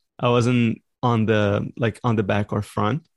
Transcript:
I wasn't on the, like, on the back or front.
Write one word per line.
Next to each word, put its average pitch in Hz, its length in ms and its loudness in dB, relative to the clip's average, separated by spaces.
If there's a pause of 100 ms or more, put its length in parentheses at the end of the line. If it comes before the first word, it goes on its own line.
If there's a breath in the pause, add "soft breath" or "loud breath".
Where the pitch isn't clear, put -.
(180)
I 123 120 0
wasn't 120 520 2 (220)
on 113 220 2
the, 104 520 0
like, 113 260 -2
on 117 120 0
the 107 80 0
back 104 300 -2
or 107 80 -2
front. 107 440 -4 (120)